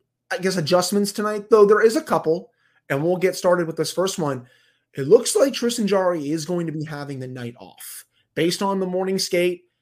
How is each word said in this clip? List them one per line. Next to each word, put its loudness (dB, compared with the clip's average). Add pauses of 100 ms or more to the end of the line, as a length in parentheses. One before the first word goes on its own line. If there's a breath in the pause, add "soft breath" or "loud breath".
(320)
I -4
guess, -2
adjustments 0
tonight, -6
though 8
there 6
is 4
a 0
couple, -2 (400)
and -2
we'll 0
get 0
started 2
with -10
this -4
first -2
one. -4 (480 soft breath)
It -6
looks 6
like 2
Tristan -2
Jarry 0
is -4
going -4
to -6
be -8
having -10
the -10
night -12
off. -20 (280)
Based -2
on -2
the -4
morning -2
skate, -2 (160)